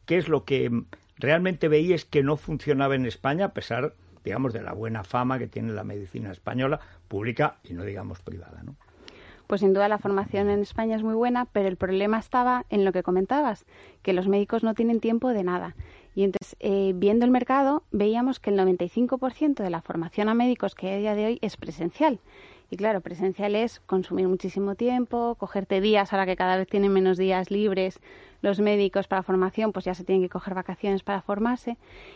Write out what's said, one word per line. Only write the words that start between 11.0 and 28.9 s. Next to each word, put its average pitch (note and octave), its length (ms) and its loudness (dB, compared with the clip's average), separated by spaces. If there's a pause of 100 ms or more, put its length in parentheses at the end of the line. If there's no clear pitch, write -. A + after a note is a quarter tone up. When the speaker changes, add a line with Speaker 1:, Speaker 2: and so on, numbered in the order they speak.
Speaker 2:
muy A3 120 -2
buena, B3 360 0
pero G3+ 160 2
el F#3 80 -2
problema G3 420 0
estaba B3 520 0
en G3+ 160 2
lo F#3+ 80 2
que F3+ 100 -2
comentabas, G3 600 0 (360)
que F#3+ 120 0
los F#3 160 0
médicos G3+ 340 2
no A3+ 100 2
tienen A#3 280 2
tiempo A#3 280 0
de G#3+ 140 0
nada. F3+ 320 -4 (400)
Y G3 80 2
entonces, - 380 -2
eh, G3 340 0
viendo G#3 300 4
el B3+ 60 6
mercado, C4+ 600 2
veíamos A3+ 480 0
que G#3 120 -2
el G3+ 40 2
noventa F#3 300 2
y F3 40 -4
cinco B3 280 0
por B3+ 160 -2
ciento C#4+ 280 0
de F#3+ 80 -2
la E3 120 -4
formación E3+ 480 -2
a A3 40 2
médicos A#3+ 420 2
que F#3 120 -8
hay G3 80 -2
a - 40 -2
día G#3 160 0
de G#3+ 100 0
hoy A3+ 160 0
es - 160 -6
presencial. G3 640 -2 (520)
Y F#3 60 -10
claro, G3+ 240 0
presencial F#3+ 520 -2
es A3+ 280 -2
consumir F#3 460 0
muchísimo F#3+ 460 -2
tiempo, A#3+ 600 -2
cogerte G3 440 -2
días, G3+ 320 4
ahora G3 140 2
que F3+ 100 -2
cada F#3 220 2
vez F#3+ 100 -2
tienen G3+ 240 2
menos F#3 280 4
días F#3 320 0
libres F#3+ 480 0 (420)
los G3+ 180 0
médicos G3+ 480 2